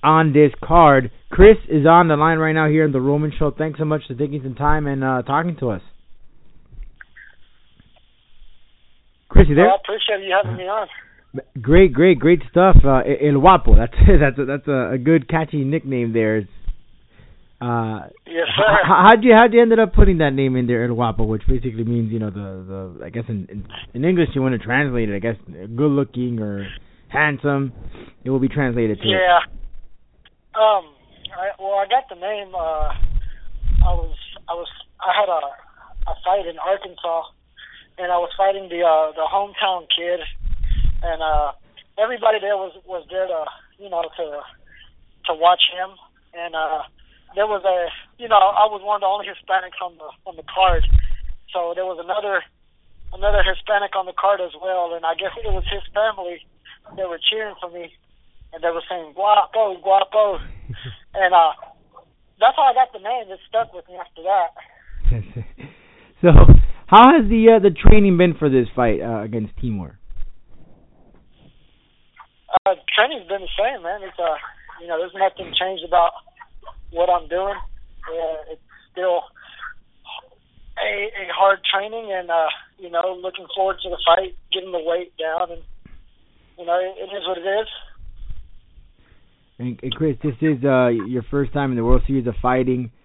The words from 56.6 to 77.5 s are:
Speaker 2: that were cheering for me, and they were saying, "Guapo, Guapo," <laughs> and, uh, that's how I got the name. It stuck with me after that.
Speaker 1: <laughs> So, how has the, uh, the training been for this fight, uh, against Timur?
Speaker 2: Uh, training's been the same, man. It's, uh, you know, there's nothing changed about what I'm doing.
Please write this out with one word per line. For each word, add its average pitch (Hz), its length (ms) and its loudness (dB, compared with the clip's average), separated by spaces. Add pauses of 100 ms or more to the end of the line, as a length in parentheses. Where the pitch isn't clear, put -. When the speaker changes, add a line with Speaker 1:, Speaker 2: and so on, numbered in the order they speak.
Speaker 2:
that 185 160 -10
were 170 160 -12
cheering 214 320 -6
for 175 160 -16
me, 170 160 -16 (640)
and 165 80 -20
they 165 80 -2
were 165 160 -6
saying, 165 320 -14
"Guapo, 208 640 0
Guapo," 196 560 0 (400)
<laughs> - 400 -20
and, 185 160 0
uh, 165 240 4 (800)
that's 240 160 2
how 269 160 2
I 247 80 0
got 254 160 0
the 196 80 -20
name. 208 320 -10
It 190 160 -18
stuck 226 240 -4
with 175 160 -20
me 180 80 -20
after - 320 -20
that. 190 240 -2 (560)
Speaker 1:
<laughs> - 640 -6 (480)
So, 175 80 4 (580)
how 247 300 10
has 233 160 4
the, 226 240 8
uh, - 20 4
the 190 140 4
training 196 460 8
been 175 200 4
for 151 120 0
this 123 260 2
fight, 117 240 0
uh, 110 220 -8
against 110 360 -8
Timur? 101 400 -8 (2500)
Speaker 2:
Uh, 190 240 0 (180)
training's 233 320 -2
been 196 140 -8
the 180 180 -12
same, 220 240 -6
man. 190 220 -12
It's, 180 160 -18
uh, 160 160 -4 (440)
you 170 60 -20
know, 165 120 -8
there's 185 180 -10
nothing 190 420 -4
changed 185 240 -6
about 170 300 0 (800)
what 170 160 -2
I'm 175 180 -2
doing. 190 300 -6 (500)